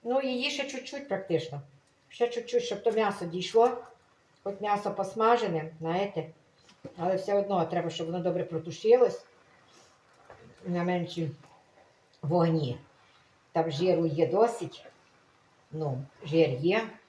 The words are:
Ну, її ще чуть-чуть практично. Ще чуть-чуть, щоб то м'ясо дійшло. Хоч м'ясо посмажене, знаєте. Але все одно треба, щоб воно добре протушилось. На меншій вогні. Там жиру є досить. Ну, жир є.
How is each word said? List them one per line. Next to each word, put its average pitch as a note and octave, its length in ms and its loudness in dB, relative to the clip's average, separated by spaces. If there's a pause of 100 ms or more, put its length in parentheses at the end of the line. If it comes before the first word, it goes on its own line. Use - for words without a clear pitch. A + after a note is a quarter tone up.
Ну, B3+ 180 0
її C4 300 -2
ще C#4 160 -6
чуть-чуть C#4 400 -10
практично. E3 540 -4 (480)
Ще A#3+ 180 0
чуть-чуть, A#3+ 360 -2
щоб G3 200 -4
то A3+ 80 4
м'ясо G#3 340 0
дійшло. F#3 520 2 (680)
Хоч G3 180 -6
м'ясо G#3 300 0
посмажене, G3+ 880 0
знаєте. E3+ 500 -4 (680)
Але F3+ 180 0
все G3 180 -2
одно G3 320 2
треба, E3+ 240 -4
щоб E3 180 -6
воно F3+ 120 -4
добре F3 240 0
протушилось. G#3+ 840 2 (1400)
На F3 180 -2
меншій E3+ 480 -2 (880)
вогні. D#3+ 560 2 (760)
Там D#3+ 200 0
жиру E3 340 2
є D#3+ 220 2
досить. - 580 0 (840)
Ну, C#3+ 320 -4 (200)
жир D3+ 260 4
є. F3+ 400 2 (200)